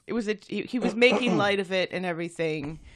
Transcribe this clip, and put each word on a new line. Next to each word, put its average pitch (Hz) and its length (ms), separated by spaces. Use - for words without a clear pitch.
It - 60
was 220 140
a, 208 100
he, 208 160
he 254 160
was 214 160
making 240 420
<clears throat> 202 80
light 202 140
of 185 120
it 185 200
and 180 140
everything. 160 760